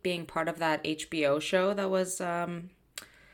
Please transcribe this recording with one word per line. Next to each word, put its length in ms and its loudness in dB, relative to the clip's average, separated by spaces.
being 240 -2
part 220 -2
of 100 -4
that 240 2
H 260 -4
B 160 0
O 140 4
show 360 2
that 140 -2
was, 320 0
um, 500 -4